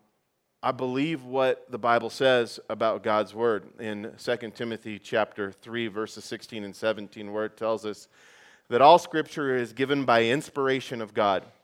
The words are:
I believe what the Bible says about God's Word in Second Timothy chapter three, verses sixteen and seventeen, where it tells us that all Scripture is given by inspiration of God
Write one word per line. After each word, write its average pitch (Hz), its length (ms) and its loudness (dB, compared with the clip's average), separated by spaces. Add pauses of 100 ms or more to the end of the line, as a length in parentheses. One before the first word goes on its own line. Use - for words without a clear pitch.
(600)
I 127 120 -2
believe 131 500 -4
what 127 480 -2
the 123 60 -6
Bible 117 320 2
says 127 500 2 (100)
about 107 320 -2
God's 107 320 0
Word 110 300 0 (160)
in 107 380 -8
Second 117 380 -6
Timothy 110 440 -10
chapter 104 540 -2
three, 117 340 -8
verses 104 380 -8
sixteen 110 400 -12
and 98 100 -12
seventeen, 104 560 -4
where 107 140 -4
it 107 100 -10
tells 110 300 -4
us 104 240 -10 (580)
that 120 140 2
all 165 180 12
Scripture 151 560 -4
is 120 160 -4
given 135 320 0
by 117 220 6
inspiration 135 760 -2
of 104 120 -12
God 101 320 2 (180)